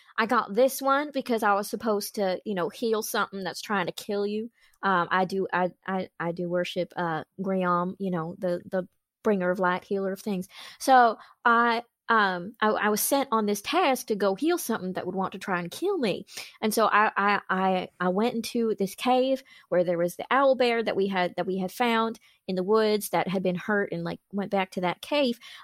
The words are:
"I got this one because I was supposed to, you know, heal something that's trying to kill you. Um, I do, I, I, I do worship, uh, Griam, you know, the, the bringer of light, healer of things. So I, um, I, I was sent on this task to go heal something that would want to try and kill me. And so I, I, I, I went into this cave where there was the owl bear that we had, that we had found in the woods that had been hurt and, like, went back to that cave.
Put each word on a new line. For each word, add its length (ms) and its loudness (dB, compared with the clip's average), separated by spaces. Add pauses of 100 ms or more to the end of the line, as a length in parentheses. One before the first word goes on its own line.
(180)
"I 80 0
got 300 0
this 260 2
one 320 0
because 300 -2
I 100 4
was 160 0
supposed 460 -2
to, 300 0
you 100 -4
know, 140 0
heal 340 -2
something 400 -4
that's 180 -6
trying 260 -2
to 40 -6
kill 340 -4
you. 240 -4 (320)
Um, 300 2
I 140 2
do, 280 -2
I, 160 0 (160)
I, 240 -4 (100)
I 120 -4
do 180 -4
worship, 480 -2
uh, 260 -4 (160)
Griam, 600 0
you 120 -4
know, 280 -4
the, 300 -2
the 180 -4 (360)
bringer 280 2
of 80 -2
light, 240 0
healer 280 -4
of 100 -8
things. 260 -4 (320)
So 380 6 (280)
I, 380 4 (260)
um, 500 2
I, 80 2
I 220 2
was 100 2
sent 320 0
on 140 2
this 160 0
task 460 2
to 80 0
go 200 2
heal 220 0
something 360 -4
that 120 -6
would 100 -6
want 160 -2
to 80 -12
try 220 -4
and 100 -8
kill 260 -4
me. 280 -2 (360)
And 120 0
so 120 4
I, 300 4
I, 240 2 (100)
I, 380 0 (100)
I 120 0
went 260 0
into 420 -2
this 160 -2
cave 480 2 (280)
where 160 2
there 120 0
was 200 0
the 120 -8
owl 260 4
bear 280 2
that 140 -2
we 100 2
had, 300 0
that 100 -2
we 120 -2
had 120 -4
found 480 0 (260)
in 120 -4
the 60 0
woods 480 2
that 180 0
had 120 -2
been 140 0
hurt 380 -2
and, 100 -6
like, 160 -8 (140)
went 180 -6
back 200 -2
to 100 -6
that 200 -2
cave. 380 0 (240)